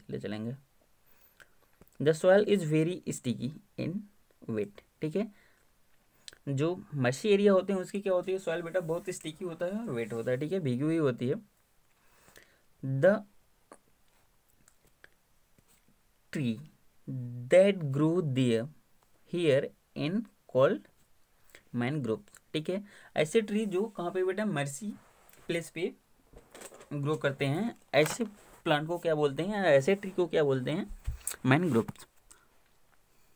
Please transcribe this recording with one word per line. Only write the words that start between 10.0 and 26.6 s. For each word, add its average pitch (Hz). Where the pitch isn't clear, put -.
होता 117
है, 127
ठीक 151
है, 190
भीगी 131
हुई 160
होती 127
है। 147
The 135
tree 120
that 185
grow 160
there, 123
here 151
in 165
called 156
mangroves। 120
ठीक 156
है, 196
ऐसे 156
ट्री 214
जो 185
कहाँ 175
पे 185
बेटा, 196
मर्सी 160
प्लेस 165
पे 185